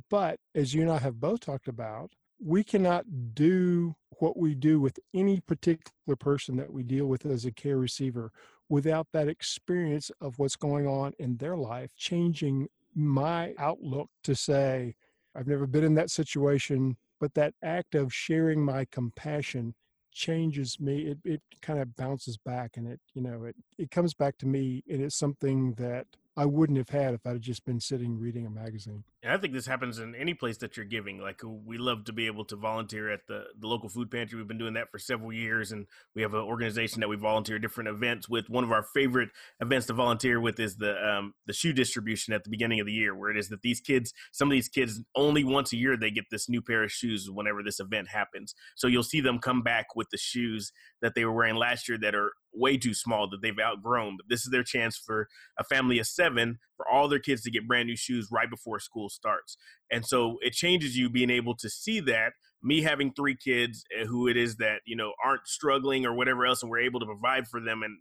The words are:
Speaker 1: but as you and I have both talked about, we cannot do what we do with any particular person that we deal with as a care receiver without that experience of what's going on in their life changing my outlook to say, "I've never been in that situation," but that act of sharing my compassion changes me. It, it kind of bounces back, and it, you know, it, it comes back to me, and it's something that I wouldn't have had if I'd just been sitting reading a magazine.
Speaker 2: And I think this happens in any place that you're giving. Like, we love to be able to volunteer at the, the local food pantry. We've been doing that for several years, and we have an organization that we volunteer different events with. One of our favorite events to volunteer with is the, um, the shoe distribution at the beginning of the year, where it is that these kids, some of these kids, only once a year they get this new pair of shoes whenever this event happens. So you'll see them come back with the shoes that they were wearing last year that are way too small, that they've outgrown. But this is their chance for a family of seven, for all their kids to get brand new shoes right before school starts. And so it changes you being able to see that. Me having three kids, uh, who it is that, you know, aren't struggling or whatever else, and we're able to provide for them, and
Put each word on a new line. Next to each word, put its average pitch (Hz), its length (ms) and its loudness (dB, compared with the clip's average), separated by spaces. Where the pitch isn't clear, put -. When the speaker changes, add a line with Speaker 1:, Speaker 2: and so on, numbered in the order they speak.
Speaker 1:
but 190 280 2
as 139 220 2
you 160 80 4
and 165 80 4
I 156 80 2
have 120 200 -2
both 190 200 0
talked - 280 -6
about, 113 440 -8
we 190 260 2
cannot 175 680 2
do 175 640 4
what - 180 2
we 156 180 2
do 151 240 6
with 135 200 2
any 190 260 4
particular - 800 -2
person 139 380 0
that 139 140 -6
we 131 120 -6
deal 135 220 0
with 131 200 0
as 127 200 0
a 123 60 -2
care 139 260 -2
receiver 123 540 -2
without 160 460 2
that 151 160 2
experience 160 880 -2
of 131 180 -8
what's 139 200 0
going 143 280 0
on 139 320 -2
in 123 200 -4
their 147 180 -4
life 127 400 -6
changing 156 720 0
my 151 640 2
outlook 143 520 -2
to 139 120 2
say, 131 600 2
"I've 127 140 -6
never 139 180 2
been 143 200 4
in 156 100 8
that 165 160 4
situation," 139 840 2
but 147 140 -2
that 147 180 4
act 170 320 -2
of 139 180 2
sharing 160 520 2
my 135 180 0
compassion 127 920 -4
changes 160 680 -2
me. 143 320 -2
It, 143 120 -6
it 156 180 -2
kind 151 180 -2
of 123 160 -4
bounces 131 420 -6
back, 123 380 -8
and 117 120 -6
it, 127 120 -10
you 131 80 -6
know, 117 240 -6
it, 117 100 -10
it 156 140 -6
comes 175 220 2
back 139 260 0
to 135 60 -6
me, 135 440 0
and 139 120 -2
it's 147 140 -4
something 135 600 0
that 123 320 -6
I 143 100 2
wouldn't 147 340 4
have 123 100 -2
had 139 240 2
if 117 120 -6
I'd 123 160 -4
just 117 220 -8
been 120 160 -2
sitting 120 400 -4
reading 117 260 -6
a 110 40 -10
magazine. 107 560 -10
Speaker 2:
And 117 100 0
I 190 40 2
think 185 160 -4
this 127 120 -6
happens 123 320 -4
in 113 160 -10
any 151 220 -4
place 117 220 -4
that - 200 -10
you're 110 80 -10
giving. 101 320 -8
Like, 98 260 -10
we 110 360 -12
love 120 240 -2
to 113 100 -10
be 113 140 -2
able 107 180 -6
to - 100 -12
volunteer 107 540 -4
at 101 160 -6
the, 101 200 -10
the 107 80 -14
local 113 240 -4
food 113 220 -6
pantry. 117 260 -6
We've 110 100 -10
been 113 120 -8
doing 113 160 -6
that 113 160 -4
for 104 80 -14
several 113 340 -6
years, 110 380 -2
and 104 160 -10
we 110 80 -4
have 107 140 0
an 110 60 0
organization 113 580 -2
that 107 80 0
we 107 80 -2
volunteer 107 420 0
different 110 320 -4
events 107 400 -4
with. 113 220 -2
One 123 120 2
of 117 80 0
our 107 120 4
favorite 127 460 2
events 127 280 2
to 120 60 -4
volunteer 120 460 2
with 117 200 0
is 104 180 -2
the, 104 260 0
um, 101 300 0
the 101 60 -8
shoe 165 200 0
distribution 110 640 0
at 104 80 -4
the 107 80 -12
beginning 113 280 0
of 101 60 -2
the 104 80 -4
year, 107 220 0
where 101 160 -4
it 107 60 0
is 98 120 -2
that 104 140 -10
these 120 180 0
kids, 127 320 2
some 143 160 2
of 143 40 4
these 131 180 2
kids, 117 320 -2
only 147 280 6
once 131 300 2
a 120 40 -2
year 127 200 2
they 110 140 0
get 104 180 -4
this - 180 -6
new 120 140 0
pair 113 220 0
of 104 80 -2
shoes 107 360 -4
whenever 104 360 -4
this 104 160 -4
event 98 300 -4
happens. - 440 -6
So - 100 -2
you'll 120 160 6
see 151 200 0
them 123 180 2
come 127 240 2
back 117 320 0
with 110 160 -4
the 98 80 -6
shoes 110 520 -4
that 117 140 0
they 117 100 4
were 113 80 2
wearing 113 220 4
last 120 340 0
year 117 80 -2
that 107 160 2
are 104 200 0
way 131 200 4
too 120 160 0
small, 104 360 0
that 98 120 -8
they've 107 180 -2
outgrown. 107 580 0
But 95 120 -20
this 120 160 0
is 123 60 -4
their 127 120 4
chance 117 340 0
for 107 300 -2
a 113 40 -2
family 127 360 2
of 107 80 0
seven, 120 520 2
for - 100 -6
all 143 220 6
their 143 100 4
kids 131 220 0
to 120 100 -6
get 113 160 -2
brand 120 200 2
new 117 100 -4
shoes 113 340 -2
right 117 180 0
before 110 300 -8
school 104 300 -8
starts. - 480 -4
And 117 140 0
so 117 360 2
it 120 120 0
changes 165 440 2
you 123 120 4
being 123 200 2
able 120 280 0
to 107 120 -8
see 220 320 -4
that. 117 300 2
Me 147 180 4
having 143 320 2
three 139 220 0
kids, 120 480 0
uh, 113 40 -2
who 120 240 2
it 120 80 4
is 117 200 2
that, 107 280 0
you 113 100 -8
know, 107 180 -4
aren't 131 240 0
struggling 135 580 2
or 120 80 0
whatever 123 320 2
else, 127 160 2
and 117 100 -8
we're 117 80 2
able 123 220 0
to 113 40 -2
provide 117 440 0
for 120 100 -8
them, 113 240 -4
and 107 180 -8